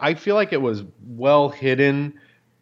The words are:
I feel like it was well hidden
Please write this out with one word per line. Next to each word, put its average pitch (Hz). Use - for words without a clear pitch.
I 156
feel 202
like 208
it 139
was 107
well 139
hidden 139